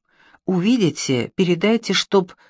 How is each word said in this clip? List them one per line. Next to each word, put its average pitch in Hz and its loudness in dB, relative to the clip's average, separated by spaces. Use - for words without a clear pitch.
«Увидите, 180 0
передайте, 190 0
чтоб 180 0